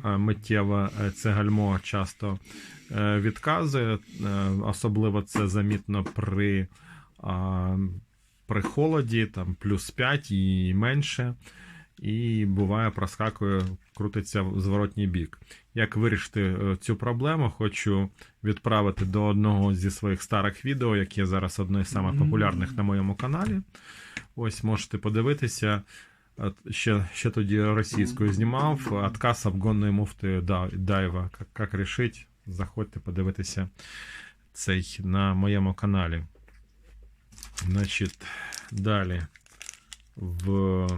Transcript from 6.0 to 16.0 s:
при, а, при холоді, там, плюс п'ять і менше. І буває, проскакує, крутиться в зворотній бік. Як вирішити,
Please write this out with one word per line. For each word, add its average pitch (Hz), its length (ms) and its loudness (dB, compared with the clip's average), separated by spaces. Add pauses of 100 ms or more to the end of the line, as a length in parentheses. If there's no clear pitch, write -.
при, 98 640 0 (560)
а, 92 540 0 (680)
при 101 160 0
холоді, 135 640 2
там, 90 340 -4
плюс 101 300 -2
п'ять 143 400 -2
і 95 440 2
менше. 123 600 0 (680)
І 110 440 0
буває, 101 440 2
проскакує, 98 720 -2 (340)
крутиться 104 460 -2
в 95 180 0
зворотній 101 460 0
бік. 87 320 -2 (360)
Як 110 220 0
вирішити, 107 460 0